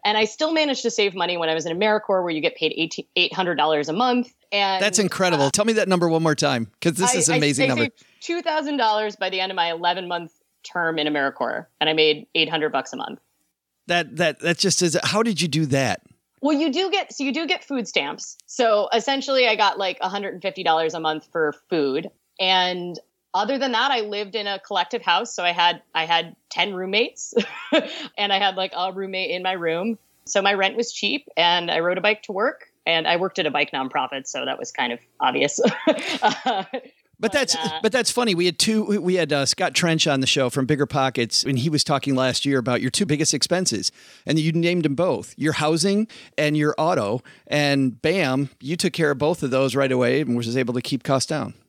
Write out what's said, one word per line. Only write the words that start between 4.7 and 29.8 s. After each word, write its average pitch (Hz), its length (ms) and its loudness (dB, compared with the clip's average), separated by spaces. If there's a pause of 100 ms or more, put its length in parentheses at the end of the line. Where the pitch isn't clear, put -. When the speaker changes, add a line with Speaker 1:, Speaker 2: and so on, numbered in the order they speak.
Speaker 2:
That's 202 160 0
incredible. 175 460 2
Speaker 1:
uh, 139 60 2
Speaker 2:
Tell 208 140 0
me 226 100 2
that 202 140 2
number 175 200 2
one 165 140 2
more 160 120 4
time, 123 360 0 (100)
'cause 165 140 2
this 190 200 0
Speaker 1:
I, - 40 0
Speaker 2:
is - 100 2
an - 60 2
Speaker 1:
I, 156 40 2
Speaker 2:
amazing 151 260 2
Speaker 1:
I 262 40 2
Speaker 2:
number. 262 160 2
Speaker 1:
saved - 200 -10 (160)
two 339 220 -4
thousand 302 340 -2
dollars 214 400 0
by 185 140 -4
the 185 100 -4
end 190 120 -4
of 190 40 -6
my 170 140 0
eleven-month 175 600 -2 (320)
term 165 340 -2
in 151 80 0
AmeriCorps, 135 580 -2 (160)
and 151 80 2
I 160 60 2
made 156 400 4
eight 156 160 2
hundred 156 220 -2
bucks 139 200 -4
a - 40 -10
month. - 240 -10 (680)
Speaker 2:
That, 165 300 -2
that, 156 240 0
that's 165 200 0
just, 180 220 2
is, 165 200 2
how 196 200 0
did 208 180 0
you 170 80 0
do 156 180 2
that? 131 360 0 (400)
Speaker 1:
Well, 294 140 2
you 302 160 0
do 359 180 0
get, 392 240 -2
so 277 100 -6
you 269 80 -2
do 320 140 -4
get 349 180 -4
food 247 240 -6
stamps. - 480 -4 (100)
So 214 460 2
essentially, 269 560 2
I 214 80 2
got, 202 220 2
like, 185 220 -2
a 185 80 -2
hundred 196 260 -6
and 175 80 -14
fifty 190 200 -6
dollars 160 300 2
a 165 80 -6
month 156 300 -4
for 156 240 0 (160)
food. 143 400 0 (300)
And 180 580 0 (340)
other 220 260 0
than 262 140 -2
that, 247 180 2
I 247 100 0
lived 208 340 -6
in 214 120 -4
a 196 120 -4
collective 196 440 -4
house. 196 320 0
So 180 100 -4
I 175 80 2
had, 175 300 2 (120)
I 165 100 0
had 170 320 0 (140)
ten 190 240 -2
roommates 190 580 -2 (400)
<laughs> - 460 -2
and 202 140 0
I 196 60 2
had, 190 180 0
like, 190 200 -4
a 185 160 -2
roommate 190 380 -6
in 180 120 -4
my 185 100 0
room. 180 460 -2 (280)